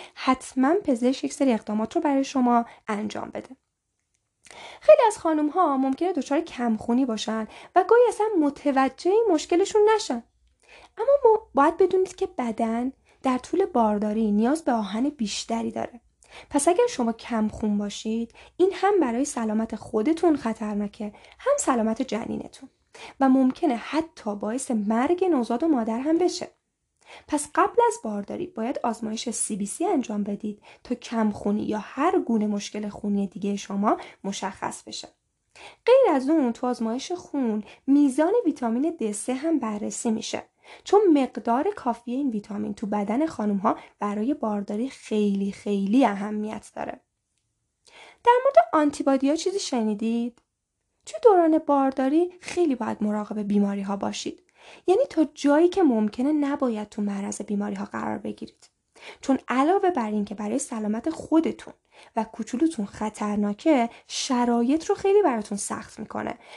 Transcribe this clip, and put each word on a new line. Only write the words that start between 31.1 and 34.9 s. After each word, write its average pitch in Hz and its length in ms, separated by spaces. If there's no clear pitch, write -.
خونی 208 320
یا 208 160
هر 320 400
گونه 220 280
مشکل 208 420
خونی 202 380
دیگه 196 280
شما 202 420
مشخص - 600
بشه. - 240